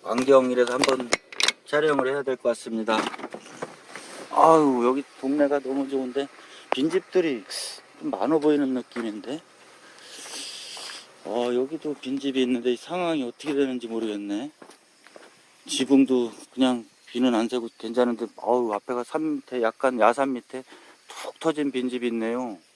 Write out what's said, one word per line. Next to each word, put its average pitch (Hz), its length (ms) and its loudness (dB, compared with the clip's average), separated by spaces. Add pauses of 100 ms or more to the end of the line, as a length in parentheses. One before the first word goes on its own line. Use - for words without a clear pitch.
광경이라도 127 680 4
한번 127 380 0 (560)
촬영을 147 420 0
해야 139 140 -2
될 127 140 -2
것 123 140 0
같습니다. 113 460 -2 (1300)
아유, 151 540 6
여기 131 200 2 (160)
동네가 143 400 2
너무 135 280 -4
좋은데 135 380 -4 (460)
빈집들이 160 720 0 (560)
좀 151 100 -4
많아 123 280 2
보이는 147 360 4
느낌인데. 117 680 -6 (1800)
어, 120 300 -2
여기도 143 400 -2
빈집이 135 480 -4
있는데 123 300 2
이 117 40 0
상황이 165 460 -4
어떻게 131 300 -6
되는지 131 360 0
모르겠네. 107 640 -4 (1160)
지붕도 127 640 4 (220)
그냥 123 320 0 (200)
비는 123 280 0
안 113 140 2
새고 117 200 -4 (100)
괜찮은데, 117 480 0 (100)
어우, 117 360 2
앞에가 120 320 -4
산 156 320 -2
밑에, 127 260 -6
약간 120 380 0
야산 131 320 4
밑에 131 320 -10 (440)
툭 - 300 -12
터진 151 320 0
빈집이 123 380 -2
있네요. 113 480 -4 (200)